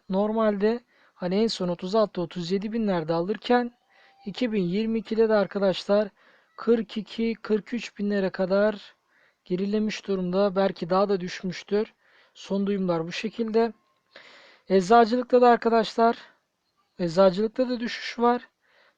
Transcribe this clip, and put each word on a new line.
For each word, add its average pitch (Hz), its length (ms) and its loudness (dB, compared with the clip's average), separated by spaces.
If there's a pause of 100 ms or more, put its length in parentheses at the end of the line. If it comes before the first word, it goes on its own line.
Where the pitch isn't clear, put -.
normalde 214 720 0 (340)
hani 185 220 -4
en 220 120 2
son 190 200 -4
otuz 185 280 -4
altı, 208 260 0
otuz 170 300 -6
yedi 202 220 -4
binlerde 180 400 -2
alırken 220 580 0 (540)
iki 214 260 -4
bin 208 120 0
yirmi 220 360 -2
ikide 220 300 0
de 220 40 2
arkadaşlar 202 760 0 (480)
kırk 226 400 0
iki, 226 360 -4
kırk - 400 -4
üç - 240 -8
binlere 202 320 -2
kadar 196 680 -2 (500)
gerilemiş 202 600 -4
durumda. 190 480 0
Belki 190 340 0
daha 190 200 2
da 202 120 0
düşmüştür. 190 720 -6 (400)
Son 202 340 -4
duyumlar 180 400 -2
bu 175 40 -12
şekilde. 220 640 -2 (960)
Eczacılıkta 233 720 4
da 247 80 8
arkadaşlar, 226 680 2 (840)
eczacılıkta 190 680 2
da 247 100 -4
düşüş - 400 -8
var. 240 300 0 (480)